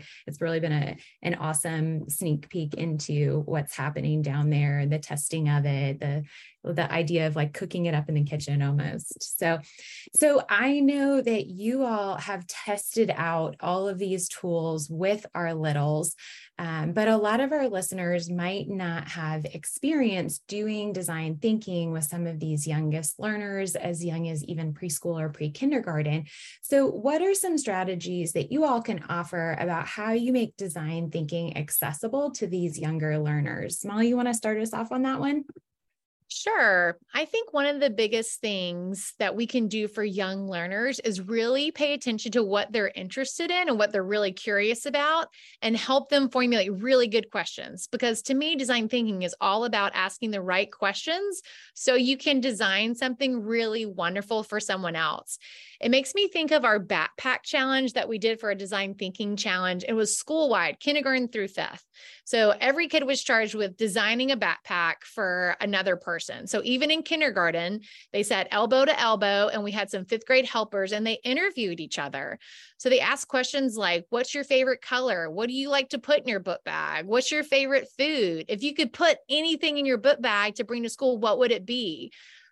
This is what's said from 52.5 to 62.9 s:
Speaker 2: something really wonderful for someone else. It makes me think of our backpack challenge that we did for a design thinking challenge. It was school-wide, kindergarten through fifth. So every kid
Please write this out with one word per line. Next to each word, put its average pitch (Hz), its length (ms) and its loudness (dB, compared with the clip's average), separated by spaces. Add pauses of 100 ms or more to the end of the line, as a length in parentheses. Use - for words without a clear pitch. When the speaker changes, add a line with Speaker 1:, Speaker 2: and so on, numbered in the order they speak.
Speaker 2:
something 254 480 -2
really 226 440 0
wonderful 202 580 -2
for 214 160 -4
someone 190 380 -2
else. - 400 -4 (420)
It 233 120 2
makes 269 220 2
me 403 140 2
think 320 240 -2
of 285 140 4
our 214 140 4
backpack 190 640 -2
challenge 262 500 0
that 220 160 -2
we 226 80 -4
did 220 220 0
for 220 100 -2
a 202 60 0
design 196 400 -4
thinking 202 420 -6
challenge. 185 500 0
It 226 60 0
was 220 240 0
school-wide, 233 640 2
kindergarten 269 500 0
through 202 200 -4
fifth. - 360 -8 (400)
So 214 340 6
every 285 280 2
kid 285 180 2